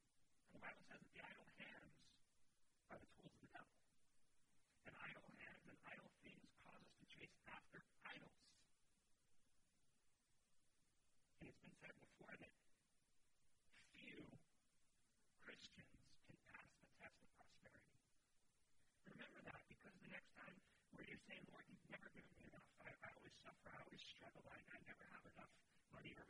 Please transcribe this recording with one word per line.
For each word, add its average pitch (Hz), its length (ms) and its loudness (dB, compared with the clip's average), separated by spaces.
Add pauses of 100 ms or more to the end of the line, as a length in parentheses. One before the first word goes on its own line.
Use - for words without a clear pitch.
(520)
And - 80 2
the - 20 4
Bible - 300 6
says - 100 4
that - 140 -4
the - 80 6
idle - 340 0
hands - 380 2 (960)
are - 80 8
the - 160 2
tools - 160 2
of - 160 -8
the - 80 -6
devil. - 180 0 (1120)
And - 80 6 (140)
idle - 220 4 (100)
hands - 320 2
and - 160 -2
idle - 320 4
things - 320 -2 (160)
cause - 160 0
us - 160 -4
to - 80 -2
chase - 400 2
after - 320 4 (320)
idols. - 320 0 (3000)
And - 80 2
it's - 160 -4
been - 160 -4
said - 160 2
before - 480 0
that - 80 0 (1400)
few - 240 4 (1200)
Christians - 520 2 (320)
can - 100 0 (140)
pass - 200 0 (120)
the - 60 -8 (100)
test - 240 0
of - 120 -4
prosperity. - 600 -6 (1120)
Remember - 400 2
that, - 140 6 (100)
because - 320 -2
the - 80 2
next - 240 4
time - 220 2 (380)
where - 120 6
you're - 200 8
saying, - 240 4
"Lord, - 160 2
you've - 240 -2
never - 240 6
given - 240 0
me - 80 0
enough, - 200 0 (160)
I, - 80 4
I - 240 2
always - 280 0
suffer, - 260 0
I - 140 4
always - 200 4
struggle, - 460 4
I, - 100 2 (120)
I 698 60 6 (100)
never - 260 2
have - 160 0
enough - 240 2 (380)
money," - 240 6
or - 140 4